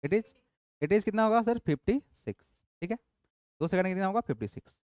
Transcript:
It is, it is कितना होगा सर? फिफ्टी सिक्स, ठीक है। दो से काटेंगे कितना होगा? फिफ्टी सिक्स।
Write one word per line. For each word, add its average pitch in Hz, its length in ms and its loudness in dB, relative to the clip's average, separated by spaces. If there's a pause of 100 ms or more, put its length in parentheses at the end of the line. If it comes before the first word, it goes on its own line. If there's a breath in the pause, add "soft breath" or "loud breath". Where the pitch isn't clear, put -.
It 147 80 -2
is, 220 120 2 (580)
it 151 100 0
is 208 120 4
कितना 220 200 2
होगा 220 180 4
सर? 233 180 0
फिफ्टी 196 400 0 (160)
सिक्स, - 480 -14 (180)
ठीक 175 80 -6
है। 226 60 -2 (640)
दो 160 80 -2
से 185 80 0
काटेंगे 185 180 2
कितना 190 120 0
होगा? 202 160 0
फिफ्टी 113 260 -4
सिक्स। - 360 -16